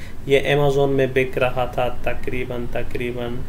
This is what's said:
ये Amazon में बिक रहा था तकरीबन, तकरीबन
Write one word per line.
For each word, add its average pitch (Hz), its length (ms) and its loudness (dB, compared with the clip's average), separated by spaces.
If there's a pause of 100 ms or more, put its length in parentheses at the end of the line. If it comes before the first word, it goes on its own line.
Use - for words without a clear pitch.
(280)
ये 135 220 4
Amazon 143 380 4
में 135 240 2
बिक 131 260 0
रहा 123 300 0
था 123 200 -2 (180)
तकरीबन, 123 680 -2
तकरीबन 120 640 -2 (100)